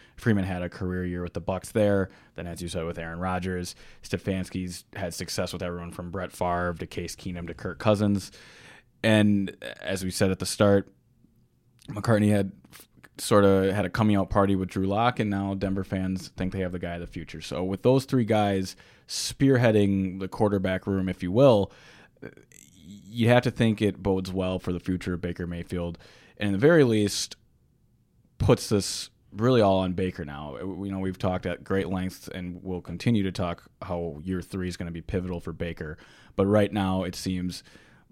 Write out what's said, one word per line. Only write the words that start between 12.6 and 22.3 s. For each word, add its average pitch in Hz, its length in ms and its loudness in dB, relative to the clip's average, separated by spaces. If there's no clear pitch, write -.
f-, - 160 -20
sort 104 260 6
of 95 320 6
had 101 100 0
a 90 40 -6
coming 107 260 4
out 95 140 0
party 98 260 4
with 95 140 -2
Drew 95 180 -2
Lock, 113 320 0
and 107 100 -2
now 98 240 -2
Denver 95 300 -2
fans 95 460 -4
think 92 240 -6
they 98 80 -4
have 90 100 -4
the 90 80 -8
guy 87 160 -8
of 87 60 -10
the 85 60 -10
future. 80 340 -12
So 78 220 -6
with 95 200 -4
those 131 220 4
three 127 200 2
guys 101 520 0
spearheading 101 1120 2
the 95 80 -6
quarterback 95 580 0
room, 95 220 0
if 90 120 -6
you 90 100 -2
will, 110 420 6